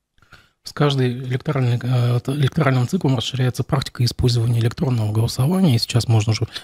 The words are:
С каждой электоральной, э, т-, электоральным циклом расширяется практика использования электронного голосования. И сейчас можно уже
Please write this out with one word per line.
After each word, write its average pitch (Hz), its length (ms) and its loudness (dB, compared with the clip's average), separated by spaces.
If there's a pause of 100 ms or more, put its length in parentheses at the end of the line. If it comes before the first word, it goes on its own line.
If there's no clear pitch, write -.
(640)
С - 100 -16
каждой 135 400 0
электоральной, 127 680 -2
э, 120 380 0
т-, 135 140 -4
электоральным 135 540 2
циклом 151 280 0
расширяется 123 480 -2
практика - 400 -4
использования 120 560 0
электронного 113 520 -2
голосования. 131 640 2
И 117 40 2
сейчас - 280 -2
можно 113 240 2
уже 110 160 -2 (160)